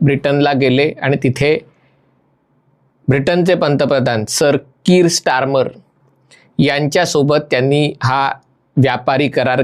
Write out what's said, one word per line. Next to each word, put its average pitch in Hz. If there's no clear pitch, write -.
ब्रिटनला 143
गेले 135
आणि 139
तिथे 139
ब्रिटनचे 175
पंतप्रधान 135
सर 143
कीर 180
स्टारमर 135
यांच्यासोबत 147
त्यांनी 139
हा 135
व्यापारी 131
करार 127